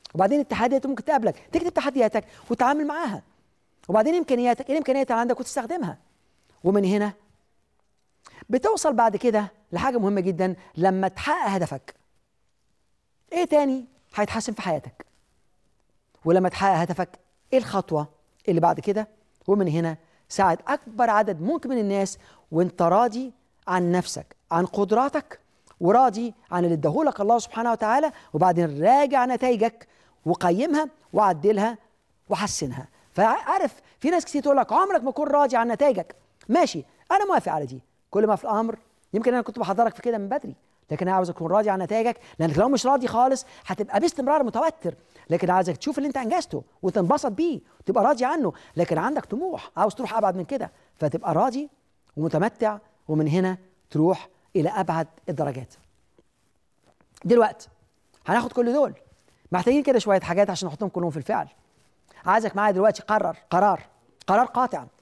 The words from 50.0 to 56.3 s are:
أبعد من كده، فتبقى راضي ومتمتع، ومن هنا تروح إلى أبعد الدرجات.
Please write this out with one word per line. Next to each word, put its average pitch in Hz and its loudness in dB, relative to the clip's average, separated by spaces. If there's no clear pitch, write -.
أبعد 196 0
من 185 -6
كده، 247 -6
فتبقى - -2
راضي 262 -2
ومتمتع، 196 -2
ومن 156 0
هنا 185 0
تروح 165 0
إلى 151 0
أبعد 165 -2
الدرجات. 143 -6